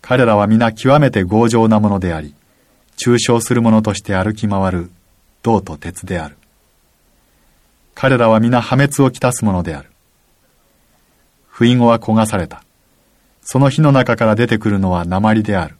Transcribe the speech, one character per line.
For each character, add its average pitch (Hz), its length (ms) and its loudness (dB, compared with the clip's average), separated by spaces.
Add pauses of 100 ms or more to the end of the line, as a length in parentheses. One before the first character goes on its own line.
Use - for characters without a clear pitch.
彼 127 240 0
ら 110 100 2
は 104 100 2
皆 110 280 2
極 135 260 2
め 139 100 2
て 104 140 0
強 110 240 0
情 113 220 2
な 107 100 4
も 104 100 2
の 98 100 -2
で 90 140 -4
あ 80 60 -6
り、 73 160 -14 (640)
中 120 200 0
傷 117 220 0
す 113 160 -4
る 120 60 0
者 110 200 2
と 107 120 -2
し - 80 -8
て 101 140 -6
歩 95 180 -2
き 107 160 -6
回 95 220 -2
る 87 200 -6 (500)
銅 113 200 0
と 87 160 -16
鉄 - 280 -14
で 92 140 -6
あ 78 80 -10
る。 73 100 -20 (1600)
彼 131 220 0
ら 117 100 2
は 110 120 4
皆 117 220 2
破 120 140 -4
滅 139 280 2
を 131 80 2
き - 80 -18
た 127 120 0
す - 140 -6
も 104 80 0
の 90 100 -2
で 80 120 -8
あ 71 60 -14
る。 - 80 -20 (1600)
不 - 180 -2
意 123 120 4
語 120 100 2
は 113 120 2
焦 113 140 -4
が 110 120 2
さ 110 120 -6
れ 85 100 -4
た。 - 160 -20 (800)
そ - 160 -6
の 139 120 4
火 131 120 -2
の 147 100 4
中 123 260 2
か 117 80 0
ら 107 100 2
出 120 120 0
て 113 100 -2
く 107 120 -2
る 101 100 -2
の 95 120 -2
は 87 140 -4
鉛 107 380 0
で 104 120 -4
あ 82 120 -4
る。 - 120 -20